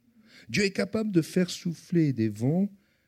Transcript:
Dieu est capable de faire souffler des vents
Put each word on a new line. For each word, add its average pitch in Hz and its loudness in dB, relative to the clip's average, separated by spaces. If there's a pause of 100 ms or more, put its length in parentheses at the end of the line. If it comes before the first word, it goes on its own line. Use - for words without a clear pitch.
(500)
Dieu 151 0
est 196 2
capable 214 -2
de 170 4
faire 175 0
souffler 160 -2
des 110 0
vents 143 0 (380)